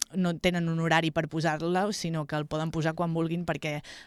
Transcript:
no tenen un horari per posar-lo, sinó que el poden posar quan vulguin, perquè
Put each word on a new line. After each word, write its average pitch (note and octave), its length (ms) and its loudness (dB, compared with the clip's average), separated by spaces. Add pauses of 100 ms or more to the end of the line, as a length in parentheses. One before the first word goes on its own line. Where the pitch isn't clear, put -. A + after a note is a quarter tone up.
(160)
no F3+ 220 2
tenen F3 300 2
un E3 120 0
horari E3 320 4
per D#3+ 160 0
posar-lo, E3 640 0
sinó D#3+ 340 -2
que D3 80 -4
el D3+ 120 -2
poden D#3 260 -2
posar D#3+ 220 0
quan E3 200 -2
vulguin, E3 300 0
perquè D3+ 380 -4 (240)